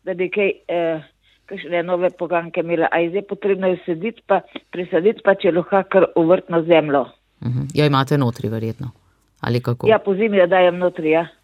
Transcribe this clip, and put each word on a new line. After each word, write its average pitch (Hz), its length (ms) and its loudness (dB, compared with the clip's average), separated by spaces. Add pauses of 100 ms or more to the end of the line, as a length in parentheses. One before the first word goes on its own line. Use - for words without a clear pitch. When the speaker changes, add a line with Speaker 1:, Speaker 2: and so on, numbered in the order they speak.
Speaker 1:
da 190 140 -6
bi 180 140 -4
kaj, 196 220 0 (140)
eh, 170 360 -4 (480)
kakšne 175 340 -6
nove 175 280 -2
poganke 170 500 -4
imela. 165 300 -2
A 165 80 0
je 170 120 -2
zdaj 202 120 -4
potrebno 196 460 -4
jo 180 120 0
saditi 185 420 -8
pa, 190 180 0 (280)
presaditi 180 540 -2
pa, 196 120 4
če 196 180 2
lahko 180 320 0
kar 190 220 4 (100)
v 170 60 2
vrtno 170 400 2
zemljo? 151 440 2 (360)
Speaker 2:
Mhm. 123 280 -4
Jo 151 160 2
imate 143 320 2
notri 117 300 -2
verjetno? 113 420 -6 (520)
Ali 120 180 -2
kako? 120 280 -2
Speaker 1:
Ja, 214 100 4
po 202 160 -2
zimi 202 220 0
jo 180 100 6
dajem 180 320 2
notri, 175 320 -2
ja. 165 160 2 (180)